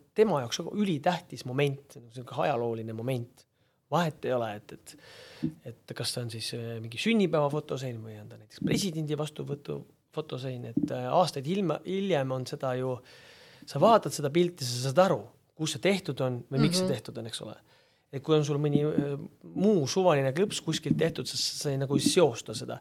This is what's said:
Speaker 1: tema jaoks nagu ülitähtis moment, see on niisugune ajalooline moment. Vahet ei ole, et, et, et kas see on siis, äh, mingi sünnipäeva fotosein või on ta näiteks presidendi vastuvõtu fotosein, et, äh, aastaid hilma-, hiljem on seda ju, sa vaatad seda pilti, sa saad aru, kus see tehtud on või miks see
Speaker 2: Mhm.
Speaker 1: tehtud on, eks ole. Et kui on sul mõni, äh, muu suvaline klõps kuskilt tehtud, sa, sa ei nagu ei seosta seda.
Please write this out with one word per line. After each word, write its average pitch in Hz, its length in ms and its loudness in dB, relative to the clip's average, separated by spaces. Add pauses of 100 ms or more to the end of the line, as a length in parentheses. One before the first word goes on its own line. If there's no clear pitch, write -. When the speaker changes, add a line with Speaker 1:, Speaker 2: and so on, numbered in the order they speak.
(120)
Speaker 1:
tema 196 320 4
jaoks - 180 -6
nagu 165 140 -8
ülitähtis 175 720 -2
moment, 139 400 0
see - 140 -20
on 120 80 -20
niisugune 123 340 -6
ajalooline 117 520 -2
moment. 120 500 -6 (460)
Vahet 160 340 -2
ei 123 80 0
ole, 120 200 0
et, - 200 -16
et, - 220 -20 (720)
et - 260 -14
kas - 180 -4
see 123 120 -6
on 117 80 -8
siis, 113 220 -8
äh, 117 260 -8
mingi 113 200 -10
sünnipäeva 170 500 4
fotosein 135 520 -4
või 110 160 -14
on 104 100 -16
ta 113 120 -18
näiteks - 240 -12
presidendi 160 520 -2
vastuvõtu 143 640 -6 (360)
fotosein, 127 520 -8
et, 117 200 -2
äh, 127 220 -4
aastaid 139 400 2
hilma-, 180 340 0
hiljem 180 520 0
on 127 120 -4
seda 131 300 -4
ju, 127 220 -2 (640)
sa - 180 -6
vaatad 202 320 6
seda 143 200 -2
pilti, 170 360 2
sa 123 220 -4
saad 135 100 6
aru, 175 220 6 (300)
kus 156 260 -4
see 117 80 -2
tehtud 185 360 0
on 123 220 -2
või 139 220 2
miks 175 160 2
see - 20 0
Speaker 2:
Mhm. 185 80 0
Speaker 1:
tehtud 117 260 -8
on, 113 120 -8
eks - 120 -8
ole. 104 140 -12 (580)
Et 139 100 -8
kui 156 120 2
on 151 100 4
sul 143 120 0
mõni, 147 240 2
äh, 143 320 0 (380)
muu 180 360 4
suvaline 147 440 4
klõps 190 300 -2
kuskilt 151 360 0
tehtud, - 300 0
sa, 131 100 -6
sa - 340 -4
ei 135 60 -2
nagu 135 180 0
ei 139 80 2
seosta - 520 4
seda. - 260 -10